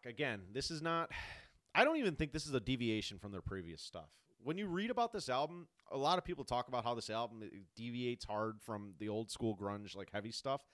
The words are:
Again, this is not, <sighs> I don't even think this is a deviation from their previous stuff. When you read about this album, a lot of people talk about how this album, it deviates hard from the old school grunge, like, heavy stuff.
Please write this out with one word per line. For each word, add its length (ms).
Again, 340
this 200
is 100
not, 300
<sighs> 320
I 80
don't 140
even 180
think 160
this 160
is 80
a 40
deviation 600
from 120
their 100
previous 400
stuff. 280
When 160
you 80
read 240
about 240
this 160
album, 380
a 60
lot 200
of 80
people 180
talk 260
about 140
how 120
this 160
album, 320
it 100
deviates 500
hard 360
from 360
the 120
old 200
school 260
grunge, 400
like, 160
heavy 200
stuff. 420